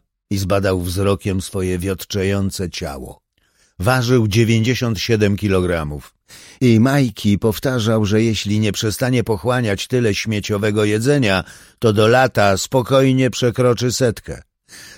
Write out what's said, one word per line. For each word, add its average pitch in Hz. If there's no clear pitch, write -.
i 101
zbadał 95
wzrokiem 95
swoje 92
wiotczejące 95
ciało. 69
Ważył 120
dziewięćdziesiąt 113
siedem 104
kilogramów. 87
I 117
Majki 120
powtarzał, 113
że 107
jeśli 107
nie 107
przestanie 117
pochłaniać 113
tyle 117
śmieciowego 107
jedzenia, 107
to 110
do 107
lata 113
spokojnie 131
przekroczy 123
setkę. -